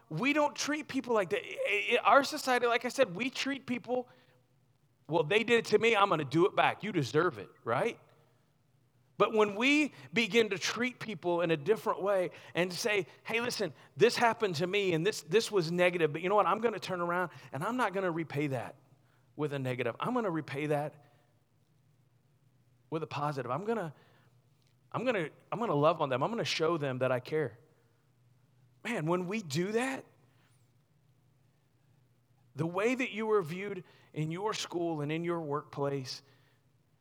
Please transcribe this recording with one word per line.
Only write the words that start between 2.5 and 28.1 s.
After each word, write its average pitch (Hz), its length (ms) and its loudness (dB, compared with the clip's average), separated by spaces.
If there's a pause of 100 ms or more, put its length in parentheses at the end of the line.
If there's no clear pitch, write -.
like 240 180 0
I 247 40 -4
said, 233 260 2
we 233 140 -4
treat 269 380 -6
people, 247 420 -4 (1000)
"Well, 160 160 4
they 202 180 4
did 233 160 4
it 220 80 -2
to 214 120 4
me, 226 160 4
I'm 202 140 4
gonna 156 160 0
do 160 220 4
it - 100 -4
back. 151 280 2
You 208 80 -6
deserve 151 460 0
it," 90 120 -12 (140)
right? 139 340 0 (1200)
But 214 160 2
when 208 220 4
we 285 360 2 (220)
begin 220 360 2
to 190 80 -2
treat 214 400 -4
people 175 440 -2
in 165 80 2
a 165 60 2
different 185 440 0
way 185 300 0 (240)
and 180 180 0
say, 202 340 -2 (180)
"Hey, 226 160 -2
listen, 226 320 -4 (240)
this 214 200 6
happened 220 400 2
to 175 100 -2
me 185 280 0
and 160 120 0
this, 214 160 -2
this 214 300 0
was 170 180 0
negative, 175 420 2
but 165 100 -8
you 180 60 -2
know 208 80 2
what? 196 100 6
I'm 190 140 2
gonna 220 180 0
turn 180 220 -6
around 175 300 -2 (220)
and 139 120 -6
I'm 233 120 -4
not 226 160 0
gonna 185 180 0
repay 151 380 -2
that 117 280 -6 (600)
with 143 160 -2
a 139 60 -4
negative. 123 420 -2
I'm 202 140 -4
gonna 226 160 -2
repay 151 360 -4
that 147 280 -2 (2000)
with 160 120 -6
a 151 40 -4
positive. 143 440 -4
I'm 156 140 -2
gonna, 208 280 -2 (960)
I'm 190 140 -4
gonna, 202 240 0 (240)
I'm 165 60 -4
gonna 208 160 0
love 156 260 4
on 147 80 0
them. 127 140 0
I'm 180 80 0
gonna 220 140 -4
show 160 320 0
them 135 220 -4
that 127 140 2
I 123 80 0
care." 151 380 -4 (1200)